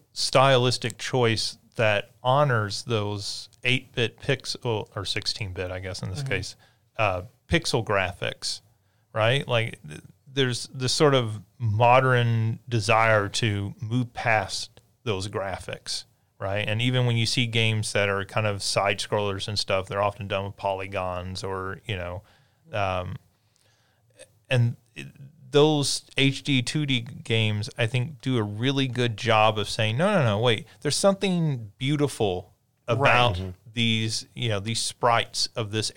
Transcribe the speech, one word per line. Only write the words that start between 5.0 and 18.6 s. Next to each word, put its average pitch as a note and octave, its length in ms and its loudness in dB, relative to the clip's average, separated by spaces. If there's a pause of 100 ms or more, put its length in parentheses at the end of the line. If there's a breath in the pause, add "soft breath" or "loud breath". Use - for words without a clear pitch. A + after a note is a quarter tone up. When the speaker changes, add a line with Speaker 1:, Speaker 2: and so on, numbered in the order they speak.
Speaker 1:
sixteen-bit, F#2 640 -6
I F#2 100 -8
guess, F#2+ 220 -10
in A2 80 -8
this F#2+ 100 -8
Speaker 2:
Mm-hmm. C3+ 80 -6
Speaker 1:
case, F#2 260 -4 (440 soft breath)
uh, F#2 240 0 (260)
pixel D#3+ 340 0
graphics, - 800 -4 (540)
right? A2+ 340 0
Like, A#2 400 -2
th-, D3 120 -14 (320)
there's B2+ 420 -2
this B2+ 180 -2
sort D3 220 4
of A2 260 0 (180)
modern A#2 1000 4 (100)
desire A2 600 4
to G2+ 500 -2
move A#2 320 -2
past - 680 -2 (240)
those G2 240 -4
graphics, - 760 -8 (340)
right? G#2 300 -2
And G#2+ 140 -2
even B2+ 240 2
when A#2+ 100 2
you A2+ 80 2
see B2 220 0
games A2+ 480 0
that G2+ 160 2
are G2 160 -2
kind G#2+ 200 -2
of G2+ 160 -2